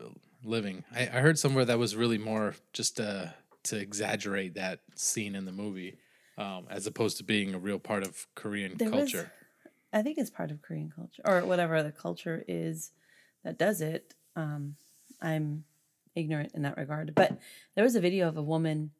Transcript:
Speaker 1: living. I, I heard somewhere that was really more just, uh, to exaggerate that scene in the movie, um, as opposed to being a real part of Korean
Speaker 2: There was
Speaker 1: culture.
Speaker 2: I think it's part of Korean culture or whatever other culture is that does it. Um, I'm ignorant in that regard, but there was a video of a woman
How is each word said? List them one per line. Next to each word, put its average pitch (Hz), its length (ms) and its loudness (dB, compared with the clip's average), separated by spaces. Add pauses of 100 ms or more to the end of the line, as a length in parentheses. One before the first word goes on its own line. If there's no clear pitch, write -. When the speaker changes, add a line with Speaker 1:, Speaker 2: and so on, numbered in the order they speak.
(440)
Speaker 1:
living. 104 400 -4 (100)
I, 120 80 -2
I 123 180 0
heard 151 180 8
somewhere 135 260 4
that 117 140 4
was 110 180 2
really 117 220 4
more 107 360 0 (180)
just, - 280 -2
uh, 98 260 -4 (380)
to - 140 -2
exaggerate 101 760 -2
that 92 260 -4 (140)
scene 101 400 -2
in 98 120 -6
the 92 60 -8
movie, 95 440 -8 (420)
um, 95 320 -6
as 98 160 -6
opposed 104 300 0
to 98 80 -10
being 98 300 0
a 92 40 -4
real 95 220 -2
part 101 240 -2
of 90 220 -10 (100)
Korean 101 400 -6
Speaker 2:
There 220 140 0
was 269 200 2
Speaker 1:
culture. 127 220 -6 (600)
Speaker 2:
I 214 100 4
think 302 160 -2
it's 262 120 -2
part 165 220 -6
of 147 100 -10
Korean 156 320 -8
culture - 300 -16
or 180 200 6
whatever 175 300 2
other 151 160 2
culture 165 560 -6
is 165 460 -4 (500)
that 165 160 -8
does 190 220 2
it. 160 340 -4 (220)
Um, 147 400 -4 (460)
I'm 156 420 0 (500)
ignorant 156 400 -2
in - 80 -2
that 143 140 -2
regard, 151 380 -6
but - 240 6 (360)
there 202 100 6
was 247 100 6
a 226 60 6
video 180 280 4
of 156 80 -2
a 156 60 -2
woman 156 580 2